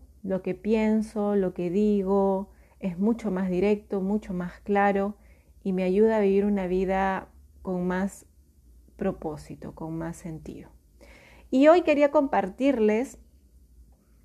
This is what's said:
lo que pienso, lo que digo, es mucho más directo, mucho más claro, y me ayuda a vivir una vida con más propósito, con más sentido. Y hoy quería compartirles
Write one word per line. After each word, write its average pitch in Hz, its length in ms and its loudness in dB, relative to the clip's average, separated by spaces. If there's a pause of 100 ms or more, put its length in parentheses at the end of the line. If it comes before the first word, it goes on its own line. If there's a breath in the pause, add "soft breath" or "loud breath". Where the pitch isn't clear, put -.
(240)
lo 190 180 -4
que 180 140 -6
pienso, 214 800 0
lo 185 180 0
que 175 160 -4
digo, 196 800 0 (300 soft breath)
es 175 180 -6
mucho 214 320 -2
más 185 200 -2
directo, 202 520 0
mucho 202 320 -4
más 180 280 -8
claro, 202 560 0 (440 soft breath)
y 190 120 -4
me 185 100 -2
ayuda 214 340 4
a 214 40 2
vivir 196 240 2
una 202 220 0
vida 190 600 -2 (340)
con 180 240 -4
más 185 400 -4 (680)
propósito, 160 800 -8
con 160 220 -10
más 165 200 -8
sentido. - 540 -14 (800 soft breath)
Y 269 160 6
hoy 339 160 8
quería 285 260 4
compartirles 233 1080 0 (1040)